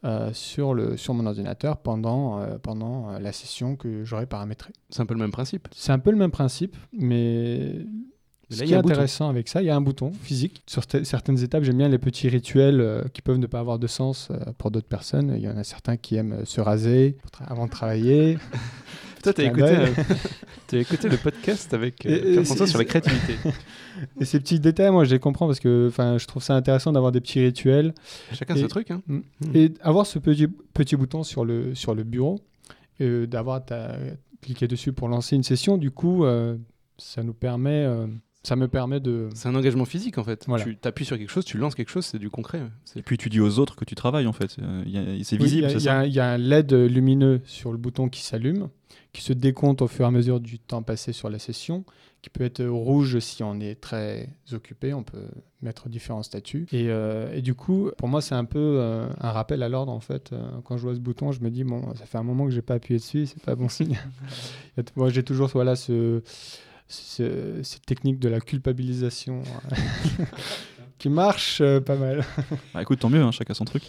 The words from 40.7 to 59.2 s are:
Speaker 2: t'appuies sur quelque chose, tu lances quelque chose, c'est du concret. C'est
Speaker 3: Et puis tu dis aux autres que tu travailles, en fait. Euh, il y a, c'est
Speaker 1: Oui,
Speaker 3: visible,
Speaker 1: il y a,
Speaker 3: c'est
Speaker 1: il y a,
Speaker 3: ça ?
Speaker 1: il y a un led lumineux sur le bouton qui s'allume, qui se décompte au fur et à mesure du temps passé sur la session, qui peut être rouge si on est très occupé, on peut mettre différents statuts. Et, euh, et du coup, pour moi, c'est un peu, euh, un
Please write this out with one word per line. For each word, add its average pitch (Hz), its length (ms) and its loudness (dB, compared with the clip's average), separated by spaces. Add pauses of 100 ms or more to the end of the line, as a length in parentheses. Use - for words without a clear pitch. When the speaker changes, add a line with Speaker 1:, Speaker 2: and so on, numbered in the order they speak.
Speaker 2:
t'appuies 127 280 -4
sur 123 120 -4
quelque 104 140 -10
chose, 185 120 0
tu - 140 -6
lances 131 160 -2
quelque 120 160 -6
chose, 180 160 -4
c'est - 140 -8
du 104 100 -8
concret. 120 320 -8 (240)
C'est - 140 -14
Speaker 3:
Et - 20 -12
puis - 160 -2
tu - 120 -4
dis 110 120 2
aux 104 160 4
autres 139 180 2
que - 80 -8
tu 113 120 -10
travailles, 131 320 0
en 110 60 0
fait. - 280 -6
Euh, 92 240 -6
il - 60 -8
y 98 80 -4
a, 95 240 -4
c'est 107 140 0
Speaker 1:
Oui, 110 80 6
Speaker 3:
visible, 147 180 4
Speaker 1:
il - 0 -
y - 20 4
a, 139 40 4
Speaker 3:
c'est 147 100 2
Speaker 1:
il 151 60 0
y 139 40 4
a, 135 120 4
Speaker 3:
ça ? 139 40 2
Speaker 1:
il 143 80 0
y 131 60 2
a 123 140 4
un 123 40 0
led 139 340 4
lumineux 131 760 6
sur - 260 -10
le 117 80 -6
bouton 123 300 -2
qui 127 120 -12
s'allume, 147 480 -2 (420)
qui - 120 -16
se 131 100 0
décompte 131 480 2
au 127 60 2
fur - 180 0
et - 20 4
à 123 40 4
mesure 123 280 2
du 117 200 -12
temps 117 240 -8
passé 113 300 -6
sur 110 180 -8
la 107 80 -8
session, 170 440 -8 (400)
qui - 80 -20
peut 135 120 -4
être 123 220 -4
rouge 123 540 2
si - 240 -8
on 104 160 -4
est 104 200 -8
très 110 500 -8 (220)
occupé, 120 420 -8
on 135 100 -8
peut 101 240 -14 (340)
mettre 120 260 -10
différents 117 360 -8
statuts. 143 480 -10
Et, 120 180 0
euh, 110 440 -4
et 143 80 -6
du 127 120 0
coup, 190 440 0
pour 120 100 -4
moi, 143 140 0
c'est 143 140 -6
un 123 80 0
peu, 117 160 -4
euh, 123 480 0 (120)
un 117 120 -4